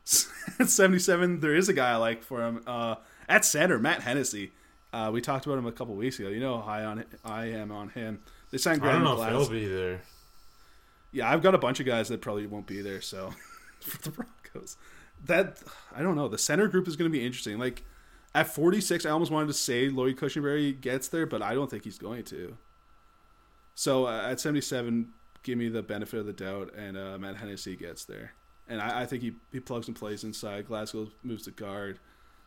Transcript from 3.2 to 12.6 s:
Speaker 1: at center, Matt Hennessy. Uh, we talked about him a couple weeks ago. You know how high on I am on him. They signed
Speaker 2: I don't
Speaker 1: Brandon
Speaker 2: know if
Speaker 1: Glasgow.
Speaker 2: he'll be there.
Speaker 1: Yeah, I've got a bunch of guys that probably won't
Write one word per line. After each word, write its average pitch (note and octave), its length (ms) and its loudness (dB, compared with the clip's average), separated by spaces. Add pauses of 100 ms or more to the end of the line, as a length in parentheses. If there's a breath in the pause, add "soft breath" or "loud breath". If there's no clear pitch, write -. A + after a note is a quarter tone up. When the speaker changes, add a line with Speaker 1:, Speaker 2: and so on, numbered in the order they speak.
Speaker 1:
at D#3+ 160 6
center, D#3 340 6
Matt B2 240 2
Hennessy. A#2 520 -2 (400 soft breath)
Uh, A2+ 200 -2
we A#2 60 2
talked C3 260 -2
about C#3 120 0
him B2 80 -2
a A#2 80 -4
couple A#2 220 -8
weeks A#2 240 -2
ago. G2 100 -4
You G#2 100 -4
know B2+ 180 -2
how A2 60 -6
high G#2+ 220 -4
on G#2+ 180 -6 (220)
I A2+ 220 -6
am A2 220 -6
on G#2 200 -10
him. A2 320 -8 (300 loud breath)
They C3 80 -4
signed D#3 220 2
Speaker 2:
I C#3 120 4
don't C3+ 100 6
Speaker 1:
Brandon - 0 -
Speaker 2:
know C3+ 80 4
if A#2+ 60 2
Speaker 1:
Glasgow. A2+ 220 2
Speaker 2:
he'll C#3 100 4
be A2+ 180 -2
there. F#2 340 -2 (1080 soft breath)
Speaker 1:
Yeah, A#2+ 180 0
I've D3+ 140 4
got F#3+ 100 10
a F3+ 40 6
bunch B2+ 240 2
of C3 40 -2
guys A#2 240 2
that A2+ 120 -4
probably G#2 260 -4
won't G#2 200 -8